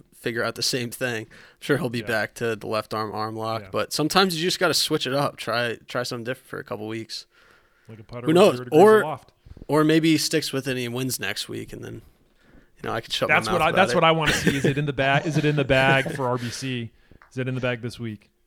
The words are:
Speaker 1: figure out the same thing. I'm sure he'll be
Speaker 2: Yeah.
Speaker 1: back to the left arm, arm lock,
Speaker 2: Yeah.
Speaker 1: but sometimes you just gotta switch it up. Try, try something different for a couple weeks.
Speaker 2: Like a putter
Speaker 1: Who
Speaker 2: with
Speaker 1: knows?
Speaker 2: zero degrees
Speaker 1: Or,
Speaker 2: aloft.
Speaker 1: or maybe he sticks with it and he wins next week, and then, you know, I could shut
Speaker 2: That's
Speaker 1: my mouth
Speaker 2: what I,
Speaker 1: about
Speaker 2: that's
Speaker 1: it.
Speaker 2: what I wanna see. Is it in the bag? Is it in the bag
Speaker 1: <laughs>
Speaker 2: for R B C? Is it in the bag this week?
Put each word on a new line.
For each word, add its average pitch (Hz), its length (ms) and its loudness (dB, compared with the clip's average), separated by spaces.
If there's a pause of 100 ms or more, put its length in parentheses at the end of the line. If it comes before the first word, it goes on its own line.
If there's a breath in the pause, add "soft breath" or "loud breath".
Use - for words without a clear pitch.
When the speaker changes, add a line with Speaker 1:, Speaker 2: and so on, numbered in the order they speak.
(140)
Speaker 1:
figure 113 300 -4
out 113 100 -4
the 95 80 -6
same 120 280 -2
thing. 117 380 -6
I'm - 300 -20
sure - 200 0
he'll 131 120 -2
be 120 100 -6
Speaker 2:
Yeah. 104 60 -8
Speaker 1:
back 107 280 -2
to 117 200 -4
the 104 140 -12
left 110 260 -4
arm, 107 180 -4
arm 107 220 -6
lock, 110 280 -6
Speaker 2:
Yeah. 95 100 -16
Speaker 1:
but 107 200 -2
sometimes 175 440 2
you 156 100 -4
just 180 140 -2
gotta 170 140 2
switch - 340 0
it 127 40 -2
up. 139 240 -2
Try, 117 420 -4 (100)
try 123 160 -4
something 120 180 -8
different 123 260 -8
for 95 120 -10
a - 40 -12
couple 107 220 -8
weeks. 110 400 -10 (600 soft breath)
Speaker 2:
Like 113 100 -18
a 110 60 -20
putter 120 180 -14
Speaker 1:
Who 123 60 -4
Speaker 2:
with 160 80 4
Speaker 1:
knows? 185 180 8
Speaker 2:
zero 123 120 -8
degrees 151 140 6
Speaker 1:
Or, 214 200 10
Speaker 2:
aloft. 151 320 -8 (340)
Speaker 1:
or 151 160 4
maybe 156 300 4
he 151 60 4
sticks 147 340 -2
with 135 160 -4
it - 40 -4
and 127 60 -2
he 123 80 -4
wins 123 320 -4
next 101 300 -6
week, 110 240 -10
and 110 120 -14
then, 113 100 -12 (840 soft breath)
you - 80 -8
know, 110 40 -4
I 113 80 -4
could - 120 -12
shut - 160 -2
Speaker 2:
That's 151 180 2
Speaker 1:
my 214 80 0
mouth - 60 2
Speaker 2:
what 156 60 4
I, 170 40 4
Speaker 1:
about - 60 0
Speaker 2:
that's 190 160 4
Speaker 1:
it. - 40 0
Speaker 2:
what 165 80 2
I 165 80 6
wanna 160 200 0
see. - 240 0
Is 135 80 -4
it 139 140 2
in 147 80 -2
the 143 60 -4
bag? 135 340 0
Is 147 100 0
it 151 80 0
in 147 120 2
the 143 80 2
bag 135 480 4
Speaker 1:
<laughs> - 20 -8
Speaker 2:
for 131 140 -2
R 123 100 0
B 120 120 -6
C? 123 420 -8 (400 soft breath)
Is 127 60 -10
it 127 100 -4
in 131 80 -4
the 127 40 -4
bag 123 220 -2
this 120 160 -8
week? 113 320 -10 (160)